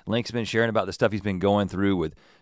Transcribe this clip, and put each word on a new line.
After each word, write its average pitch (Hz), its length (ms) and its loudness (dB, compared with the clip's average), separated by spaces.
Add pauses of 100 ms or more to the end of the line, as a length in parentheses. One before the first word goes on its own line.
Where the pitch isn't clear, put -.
Link's 113 260 -2
been 113 140 -4
sharing 113 240 2
about 107 160 0
the 92 80 -6
stuff 113 180 0
he's 104 100 -4
been 95 180 -2
going 101 280 4
through 98 300 0
with, 80 160 -2 (280)